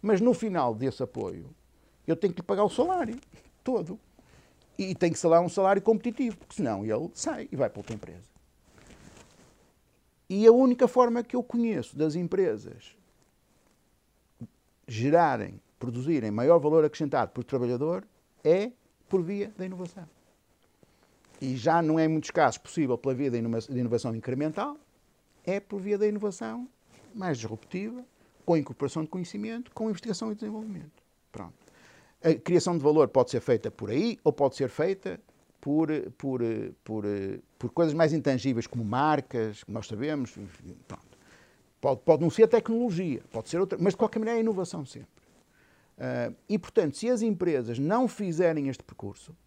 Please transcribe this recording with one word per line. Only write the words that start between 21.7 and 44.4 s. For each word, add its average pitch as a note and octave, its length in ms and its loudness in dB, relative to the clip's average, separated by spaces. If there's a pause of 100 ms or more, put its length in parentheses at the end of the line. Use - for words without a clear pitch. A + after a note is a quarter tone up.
não D#3+ 180 2
é D#3+ 60 4
em - 20 4
muitos D#3 240 0
casos C#3+ 260 4
possível B2+ 400 -2
pela C3+ 160 -2
via C3 180 -2
da A#2 60 -2
inova-, A2+ 300 -2
da C3 100 -6
inovação A#2 380 -2
incremental, D#3 600 -4 (680)
é F#3+ 140 -2
por G3+ 220 -10
via G3+ 160 -2
da G#3 100 2
inovação G#3+ 600 -4 (460)
mais F#3 240 -4
disruptiva, F#3 680 -8 (400)
com F3 100 2
a D#3 40 4
incorporação C#3 440 -4
de D#3 60 -8
conhecimento, G#3+ 640 -8
com A3 160 -4
investigação A3 420 -6
e G#3 40 -6
desenvolvimento. G#3+ 680 -12 (280)
Pronto. F#2+ 220 -14 (680)
A D#3+ 120 4
criação E3+ 440 0
de C3+ 60 -2
valor D3+ 240 6
pode B2 240 2
ser B2 80 -2
feita A2 320 0
por G2+ 180 -12
aí F#3+ 340 -2
ou D3+ 100 4
pode C#3 220 0
ser C3+ 120 -2
feita F#3+ 540 -4 (400)
por, D3+ 280 0 (280)
por, C3 240 -4 (420)
por, G#2+ 220 -6 (520)
por - 140 -6
coisas D#3+ 220 2
mais D#3 180 4
intangíveis, C3+ 560 -2
como A#2+ 160 -6
marcas, A#2+ 800 -2
como G2+ 120 -10
nós A2 120 -8
sabemos. C3 480 -6 (520)
Pronto. - 300 -18 (640)
Pode, B2+ 220 0
pode D#3 200 6
não E3 80 4
ser A3 180 8
tecnologia, A3 760 0 (100)
pode A2+ 180 -8
ser E3+ 100 -2
outra, F#3 200 -2
mas F#3 140 4
de - 40 -6
qualquer A3 220 0
maneira A3+ 200 -2
é - 20 0